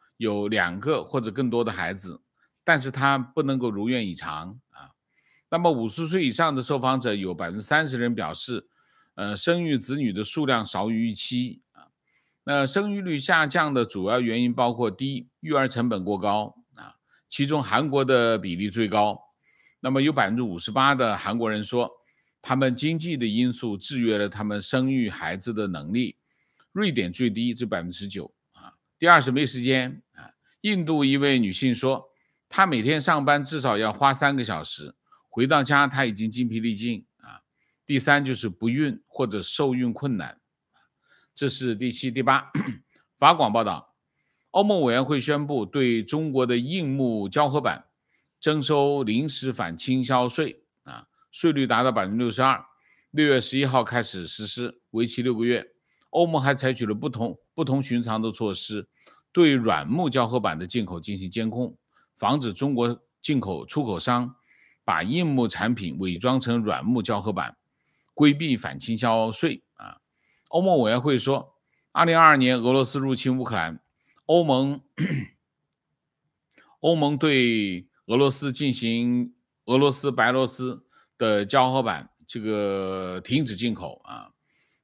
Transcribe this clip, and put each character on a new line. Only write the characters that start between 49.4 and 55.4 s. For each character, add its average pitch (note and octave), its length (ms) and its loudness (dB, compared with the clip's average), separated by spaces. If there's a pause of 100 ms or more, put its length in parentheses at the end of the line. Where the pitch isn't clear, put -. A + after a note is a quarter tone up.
反 E2+ 240 -6
倾 C3 260 -2
销 B2+ 240 2
税 C3+ 380 -4 (200)
啊， - 220 -20 (240)
税 E3 220 2
率 C#3 140 0
达 A#2 160 4
到 B2+ 100 4
百 G#2+ 140 0
分 G2 60 -4
之 A2 60 -2
六 A#2+ 120 0
十 A#2 100 -6
二， C3 240 2 (460)
六 D3+ 160 4
月 C#3 120 6
十 C3 200 -2
一 C#3 80 2
号 B2+ 180 2
开 A#2 180 -2
始 F#2 240 -8
实 G#2 200 -8
施， A#2+ 340 -8 (120)
为 A#2 140 2
期 A#2 160 -6
六 B2 120 0
个 A2+ 100 -2